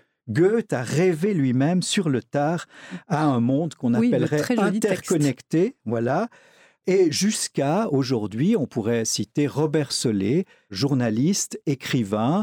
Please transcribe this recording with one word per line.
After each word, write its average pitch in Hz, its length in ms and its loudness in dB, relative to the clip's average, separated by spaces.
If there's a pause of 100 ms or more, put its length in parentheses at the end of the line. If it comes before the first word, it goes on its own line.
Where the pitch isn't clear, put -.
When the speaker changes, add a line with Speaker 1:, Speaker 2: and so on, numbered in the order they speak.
(280)
Speaker 1:
Goethe, 185 440 2
a 127 100 -2
rêvé 165 520 0
lui-même 139 480 2
sur 175 260 -2
le 127 140 0
tard 151 440 -2 (420)
à 156 160 0
un 131 160 2
monde 139 340 0
qu'on 120 200 0
Speaker 2:
Oui, 233 160 2
le - 60 2
Speaker 1:
appellerait 151 220 0
Speaker 2:
très 233 180 -2
joli 202 240 0
texte. 208 300 -2
Speaker 1:
interconnecté, 160 760 0
voilà. 120 440 -2 (580)
Et 180 260 4
jusqu'à 180 800 -2
aujourd'hui, 131 640 0
on 143 100 -2
pourrait 113 380 -2
citer - 420 -2
Robert 147 460 -2
Solé, 113 540 0 (240)
journaliste, 123 960 0
écrivain, 127 760 0